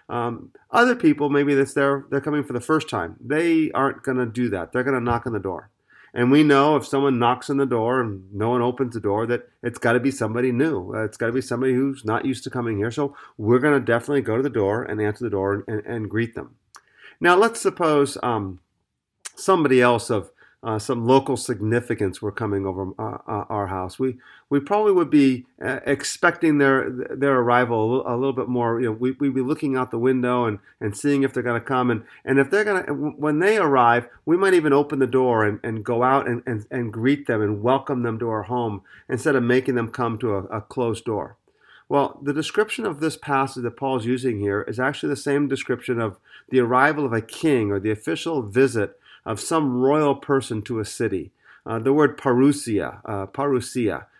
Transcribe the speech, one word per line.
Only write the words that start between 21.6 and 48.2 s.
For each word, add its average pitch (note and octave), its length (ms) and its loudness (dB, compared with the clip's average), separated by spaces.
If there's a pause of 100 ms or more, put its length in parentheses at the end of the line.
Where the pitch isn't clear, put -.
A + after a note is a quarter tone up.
were G#2 100 -6
coming G2+ 340 -4
over, F#2+ 320 -6
uh, A2 200 -8 (100)
uh, G#2 220 -6
our G2+ 180 -4
house. F#2 320 -8
We, C3 180 -2 (320)
we C#3+ 100 2
probably G3+ 340 2
would E3 180 2
be, C3+ 340 4 (160)
uh, B2+ 240 -6
expecting D#3 720 0
their, C3+ 320 4
their C3 480 -2
arrival A#2+ 460 2
a A2 40 0 (100)
li-, - 60 -4 (100)
a - 20 -2
little C3+ 180 -2
bit A#2 140 -4
more. A#2 320 0
You B2+ 80 -2
know, A2 60 -2
we, B2 180 -2
we'd C3+ 240 -2
be C3 60 -2
looking C#3 340 -2
out B2+ 160 -4
the A#2 80 -4
window B2 460 0
and, G#2+ 140 -4 (200)
and G#2 180 -6
seeing C#3+ 240 0
if C3+ 120 0
they're B2 100 -4
gonna A#2 160 0
come. B2 320 0
And, A2+ 120 -2 (200)
and C3+ 160 2
if C#3 100 2
they're G#3 140 2
gonna, G3+ 220 -2
w-, C#3+ 320 -4
when D3 220 0
they G3+ 180 4
arrive, B2 500 4 (180)
we E3 120 2
might F#3+ 160 4
even D3+ 200 4
open D3 240 2
the C3+ 80 2
door B2+ 400 2
and, G#2 180 0
and A2 200 -6
go A#2 180 -2
out C3 260 4
and, A#2+ 200 -2
and, A2 240 -4
and A#2+ 200 -4
greet C3 360 0
them A2+ 140 0
and G#2 200 -2
welcome C3 400 0
them A#2 180 -2
to A#2 100 -4
our A2 140 -4
home A2+ 380 -4 (260)
instead C3+ 280 0
of B2 80 2
making B2+ 320 2
them A2+ 140 -2
come A#2 300 -4
to A2+ 140 -2
a, G2 120 -2
a G#2+ 160 -8
closed A#2 440 -4
door. G2+ 300 -4 (540)
Well, C#3 340 0
the C#3 100 -2
description G#3 520 -2
of D3+ 160 -6
this D#3 160 -2
passage C3+ 460 -2
that A#2 140 -6
Paul's C3 280 -2
using B2 340 -2
here G2+ 240 0
is A2 160 -8
actually C#3+ 300 -2
the C#3+ 80 -2
same C#3+ 300 0
description B2 520 -4
of G#2+ 180 -4 (320)
the C3 100 2
arrival C3+ 460 4
of A#2 80 -4
a A2+ 80 0
king A#2 500 0
or G2+ 80 0
the G#2+ 120 0
official D#3+ 500 -4